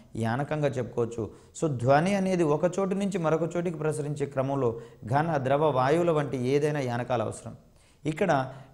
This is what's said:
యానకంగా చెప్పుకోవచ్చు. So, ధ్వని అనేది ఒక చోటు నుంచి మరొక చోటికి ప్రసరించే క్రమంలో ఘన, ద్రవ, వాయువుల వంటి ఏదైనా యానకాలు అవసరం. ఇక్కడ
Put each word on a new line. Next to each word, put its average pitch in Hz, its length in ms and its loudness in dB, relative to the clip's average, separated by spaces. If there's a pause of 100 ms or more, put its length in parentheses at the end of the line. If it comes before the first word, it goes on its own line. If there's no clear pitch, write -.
(160)
యానకంగా 139 520 -2
చెప్పుకోవచ్చు. 117 600 -4 (320)
So, 156 160 0
ధ్వని 143 380 4
అనేది 185 280 2
ఒక 151 360 2
చోటు 196 160 0
నుంచి 196 220 -2
మరొక 160 400 0
చోటికి 175 200 -2
ప్రసరించే 147 480 -2
క్రమంలో 135 540 0 (260)
ఘన, 151 320 0
ద్రవ, 139 340 2
వాయువుల 147 400 4
వంటి 143 260 0
ఏదైనా 147 420 2
యానకాలు 120 440 -2
అవసరం. 110 320 -8 (500)
ఇక్కడ 151 460 0 (220)